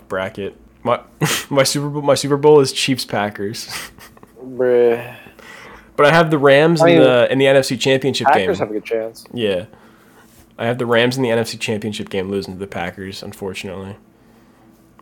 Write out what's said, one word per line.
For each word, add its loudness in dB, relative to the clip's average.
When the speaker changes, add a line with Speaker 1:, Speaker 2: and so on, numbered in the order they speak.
Speaker 1:
bracket. -8
My, -2
<laughs> -6
my 2
Super -2
Bowl, -8
my 2
Super -2
Bowl 6
is 0
Chiefs -4
Packers. -6
<laughs> -18
Speaker 2:
Bruh. 0
Speaker 1:
But 4
I 6
have 4
the 2
Rams 6
Speaker 2:
I 6
Speaker 1:
in 6
Speaker 2:
mean, 6
Speaker 1:
the, 4
in 0
the 4
N 6
F 2
C -4
Championship 0
Speaker 2:
Packers 2
Speaker 1:
game. -4
Speaker 2:
have -12
a -6
good -12
chance. -8
Speaker 1:
Yeah. -4
I -6
have -2
the -4
Rams 2
in -2
the -2
N 0
F -4
C -14
Championship -8
game -6
losing -6
to -14
the -10
Packers, -10
unfortunately. -12